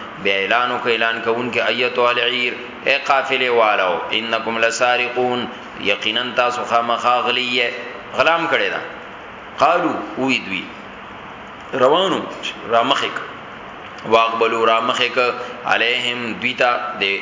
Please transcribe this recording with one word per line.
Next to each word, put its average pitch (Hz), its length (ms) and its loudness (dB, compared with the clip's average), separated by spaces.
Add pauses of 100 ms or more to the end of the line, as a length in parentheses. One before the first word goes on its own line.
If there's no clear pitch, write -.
(240)
بیا 98 120 2
اعلان 113 360 2
وکړ، 123 160 -4
اعلان 113 360 2
کوونکی، 117 380 0
ایتها 120 480 2
العیر، 123 440 0 (300)
اے 135 140 4 (100)
قافلې 127 420 2
والو، 101 500 4 (120)
انکم 113 460 -2
لسارقون، 123 880 2 (340)
یقینا 107 440 0 (120)
تاسو 120 280 2
خامخا 117 560 2
غلی 123 280 -2 (100)
یې، 120 140 2 (460)
غلام 160 340 4
کړی 110 180 2
دا. 82 100 -4 (800)
قالو، 160 360 4 (240)
وی 127 220 0
دوی، 95 240 -6 (1080)
روانو، 147 460 4 (500)
را 117 140 6
مخک، 123 320 0 (920)
واقبلوا، 113 600 4
را 113 140 6
مخک، 123 400 0 (460)
علیهم، 120 680 0
دوی 113 200 -4
ته، 123 240 2 (220)
د 98 40 0 (180)